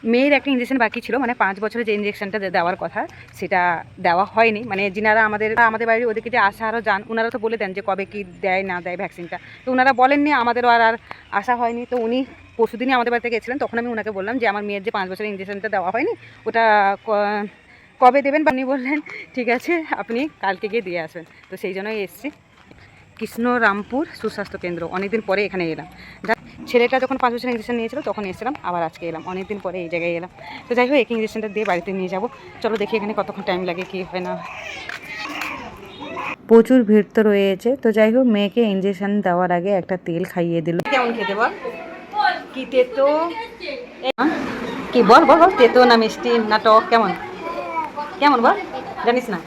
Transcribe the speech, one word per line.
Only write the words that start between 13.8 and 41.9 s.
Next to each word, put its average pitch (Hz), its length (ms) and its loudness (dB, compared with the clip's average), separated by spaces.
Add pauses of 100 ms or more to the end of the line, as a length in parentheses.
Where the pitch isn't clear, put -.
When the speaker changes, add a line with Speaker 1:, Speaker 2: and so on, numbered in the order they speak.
Speaker 1:
ওনাকে 220 220 -4
বললাম 196 280 -4
যে, 240 100 0
"আমার 208 160 -2
মেয়ের 202 180 -4
যে 196 80 -4
পাঁচ 196 180 -4
বছরের 208 220 -6
ইনজেকশনটা 190 380 -8
দেওয়া 180 220 -2
হয়নি, 285 220 -2 (340)
ওটা 226 180 2 (400)
ক-, 208 400 0 (560)
কবে 254 220 8
দেবেন?" 277 240 2
উনি 262 180 0
বললেন, 269 340 -2 (340)
"ঠিক 240 160 -4
আছে, 247 240 0 (240)
আপনি 233 240 -4 (200)
কালকে 196 280 -4
গিয়ে 226 140 -2
দিয়ে 175 180 -6
আসবেন।" 160 240 -12 (220)
তো - 100 -16
সেই 185 180 -8
জন্যই 214 280 -6
এসছি। - 260 -10 (880)
কৃষ্ণরামপুর 233 840 -2 (120)
সুস্বাস্থ্য 202 440 -8
কেন্দ্র, 175 280 -8
অনেকদিন 190 340 -4
পরে 196 240 -2
এখানে 185 260 -4
এলাম। 156 180 -10 (840)
ছেলেটা 247 300 4
যখন 262 180 -4
পাঁচ 247 120 2
বছর 240 180 -6
ইঞ্জেকশন 233 280 -4
নিয়েছিল, 226 280 -6
তখন 208 220 -4
এসেছিলাম, 226 240 -6 (140)
আবার 175 200 -2
আজকে - 220 -12
এলাম। 160 120 -8 (100)
অনেকদিন 185 320 -8
পরে 185 200 -6
এই 170 80 -10
জায়গায় 170 260 -2
এলাম। 180 120 -10 (360)
তো - 120 -4
যাই 247 100 4
হোক, 294 140 2
এক 214 120 -2
ইঞ্জেকশনটা 220 400 -4
দিয়ে 214 160 -4
বাড়িতে 180 280 -2
নিয়ে 185 160 -4
যাবো। 190 120 -4 (360)
চলো 220 200 0
দেখি 208 160 -4
এখানে 208 220 -4
কতক্ষণ 196 280 -6
টাইম 180 200 0
লাগে, 180 220 -6
কি 190 80 -8 (120)
হয় 180 160 -6
না 180 100 -6
হয়। 170 100 -12 (2000)
Speaker 2:
প্রচুর 226 300 8 (100)
ভিড় 208 180 6 (100)
তো 226 120 4
রয়েছে। 196 420 2 (120)
তো 233 140 2
যাই 220 180 6
হোক, 262 100 4 (100)
মেয়েকে 202 260 0 (140)
ইঞ্জেকশন 196 360 -2 (160)
দেওয়ার 180 320 2
আগে 180 120 -2 (100)
একটা 180 160 -4 (100)
তেল 170 160 -2 (100)
খাইয়ে 170 340 0
দিল। 170 100 -2 (180)
Speaker 1:
কেমন 247 220 2
খেতে 202 240 -4
বল? 254 100 2 (1040)